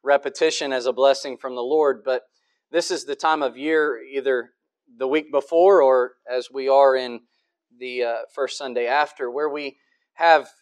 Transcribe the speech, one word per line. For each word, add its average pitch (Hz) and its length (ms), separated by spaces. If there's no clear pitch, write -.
repetition 139 720
as 120 100
a 127 80
blessing 135 460
from 127 160
the 123 80
Lord. 139 420
But 127 200
this 165 200
is 160 160
the 139 100
time 156 260
of 123 140
year, 147 460
either 131 480
the 131 100
week 151 240
before 165 480
or 127 320
as 127 220
we 135 160
are 135 260
in 123 280
the, 123 260
uh, 117 140
first 135 240
Sunday 123 280
after, 139 440
where 147 180
we 143 300
have 160 380